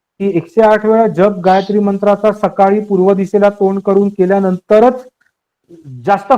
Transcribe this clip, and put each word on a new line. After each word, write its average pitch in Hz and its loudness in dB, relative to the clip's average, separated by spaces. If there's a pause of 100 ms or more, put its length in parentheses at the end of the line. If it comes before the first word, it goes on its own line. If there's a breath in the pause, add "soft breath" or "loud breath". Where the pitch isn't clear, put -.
(200)
की 196 -4
एकशे 170 -2
आठ 214 2
वेळा 220 2
जप 190 0
गायत्री 190 0
मंत्राचा 202 -2
सकाळी 196 0
पूर्व 196 0
दिशेला 196 0
तोंड 196 -2
करून 202 0
केल्यानंतरच 196 0 (1000)
जास्त 196 -2